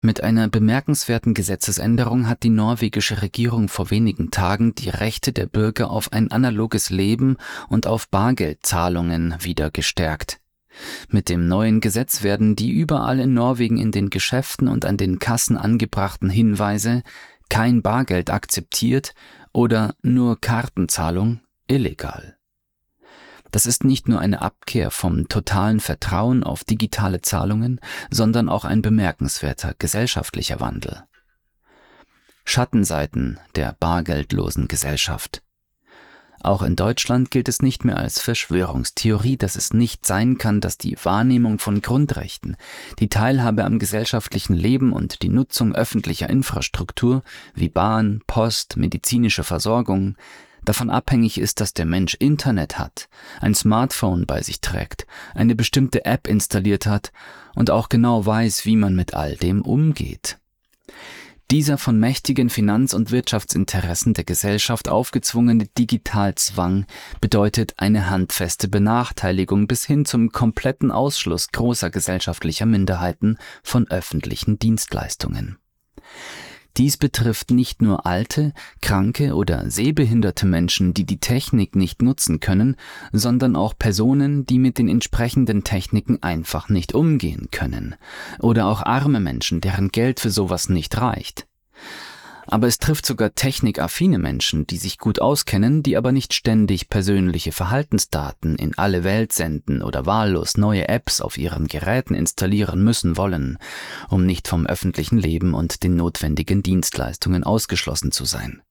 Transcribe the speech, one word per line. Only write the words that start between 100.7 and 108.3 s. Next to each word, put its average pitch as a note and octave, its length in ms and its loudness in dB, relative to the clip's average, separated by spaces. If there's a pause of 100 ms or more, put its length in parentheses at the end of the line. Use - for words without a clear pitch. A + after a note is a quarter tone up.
Apps - 340 -2
auf - 180 -8
ihren D#2 260 -2
Geräten - 480 -2
installieren F#2+ 720 0
müssen F#2+ 340 2
wollen, E2+ 400 -2 (520)
um F#2 180 4
nicht F#2 200 -2
vom E2 200 0
öffentlichen F2 500 -2
Leben E2 380 0
und - 260 -2
den F2+ 140 2
notwendigen E2+ 680 0
Dienstleistungen F2+ 800 -2
ausgeschlossen E2 680 -2
zu - 140 -4
sein. A#1+ 460 -6